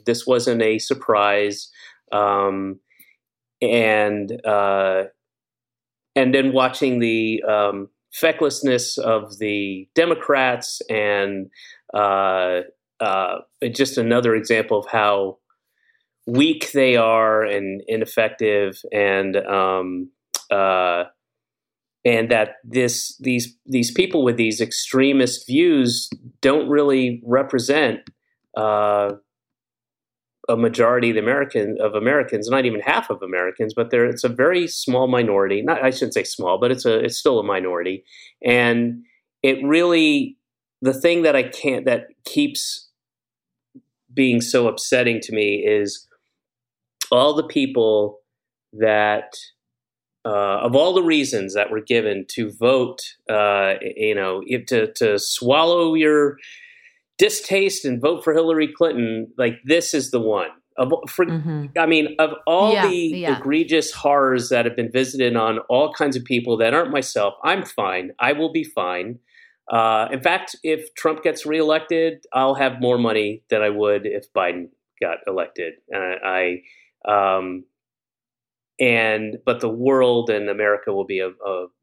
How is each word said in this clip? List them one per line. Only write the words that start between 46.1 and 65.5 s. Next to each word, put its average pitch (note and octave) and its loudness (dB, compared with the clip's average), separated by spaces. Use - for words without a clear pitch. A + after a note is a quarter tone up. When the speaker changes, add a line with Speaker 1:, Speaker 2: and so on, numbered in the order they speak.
Speaker 1:
all C#3 4
the D#3 0
people A2+ 0
that, G#2+ 0
uh, G2+ 0
of B2 0
all E3 4
the F#3 4
reasons B2 0
that G#2 0
were G#2+ -4
given G#2+ 0
to A2 -6
vote, B2 0
uh, G2+ 2
you G#2+ 0
know, F#2+ -2
if B2 -4
to, A2 0
to G#2 2
swallow D#3+ 2
your D3+ 2
distaste G3 0
and B2 -2
vote E3+ 0
for D#3+ 2
Hillary D#3+ 2
Clinton, A2+ -2
like, A#2+ 0
this D#3+ 2
is C3 -2
the B2 0
one. G#2 0
Of, C3 0
for, - 0
Speaker 2:
Mm-hmm. D#3 -6
Speaker 1:
I E3 2
mean, D#3 2
of D#3 2
all F#3+ 4
Speaker 3:
Yeah, G3 2
Speaker 1:
the F#3 0
Speaker 3:
yeah. E3 -2
Speaker 1:
egregious D3+ 0
horrors C3+ 0
that A#2+ 2
have A#2 -4
been A#2 -4
visited B2+ 0
on A2+ 0